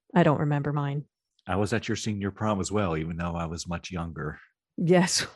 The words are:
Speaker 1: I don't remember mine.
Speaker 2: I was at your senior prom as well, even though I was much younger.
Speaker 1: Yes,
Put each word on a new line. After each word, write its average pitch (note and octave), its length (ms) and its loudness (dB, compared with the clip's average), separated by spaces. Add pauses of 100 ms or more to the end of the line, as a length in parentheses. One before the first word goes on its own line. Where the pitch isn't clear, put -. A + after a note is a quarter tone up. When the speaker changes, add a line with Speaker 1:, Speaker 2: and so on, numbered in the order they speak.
(140)
Speaker 1:
I F3 100 8
don't D3+ 160 6
remember D3 340 0
mine. C#3+ 320 -2 (420)
Speaker 2:
I F#2 80 0
was G2+ 180 2
at G#2+ 140 0
your A2 80 0
senior G2+ 360 -2
prom G#2+ 280 0
as F2+ 120 -4
well, G2 260 0
even D#2+ 200 -4
though F2 180 -4
I E2+ 100 -4
was E2 220 -8
much E2+ 240 -6
younger. D#2+ 480 -8 (380)
Speaker 1:
Yes, F3+ 480 4 (100)